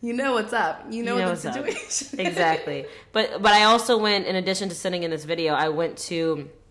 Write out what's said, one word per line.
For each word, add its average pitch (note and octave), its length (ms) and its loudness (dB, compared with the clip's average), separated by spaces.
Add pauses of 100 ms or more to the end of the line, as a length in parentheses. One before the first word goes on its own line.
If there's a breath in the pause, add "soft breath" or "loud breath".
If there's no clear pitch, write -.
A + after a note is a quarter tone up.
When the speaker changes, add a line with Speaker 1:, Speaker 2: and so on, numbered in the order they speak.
Speaker 1:
you A#3 140 -6
know C4 180 0
what's A3 220 0
up. G3 340 -2
You A3+ 140 -6
know A#3 140 -2
Speaker 2:
You F#3+ 60 0
know F#3 80 0
Speaker 1:
what D#3+ 120 -4
the E3 80 -6
Speaker 2:
what's - 80 -6
up. C#4+ 80 -6
Speaker 1:
situation - 540 -6
is. F#3+ 80 0
Speaker 2:
Exactly. D#3+ 580 0 (260 loud breath)
But, G#3+ 300 -2
but G#3 100 6
I G#3 120 8
also A3+ 340 6
went, G#3 280 2
in F#3+ 100 0
addition F#3+ 340 0
to E3+ 40 -8
sitting F3+ 280 -4
in E3 80 -2
this D3+ 140 -4
video, D#3+ 280 0
I D3 160 2
went D#3+ 300 -2
to D#3+ 500 -2 (220)